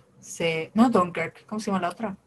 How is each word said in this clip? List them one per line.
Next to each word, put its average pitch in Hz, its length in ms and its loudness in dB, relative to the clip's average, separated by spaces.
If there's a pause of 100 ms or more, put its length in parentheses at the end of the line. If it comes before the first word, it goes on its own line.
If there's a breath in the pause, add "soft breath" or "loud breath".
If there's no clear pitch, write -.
(200)
se, 160 540 -4
no 233 160 6
Dunkirk, 170 560 0
¿cómo 214 140 -8
se 214 100 -6
llama 190 120 0
la 175 80 -2
otra? 196 260 -8 (100)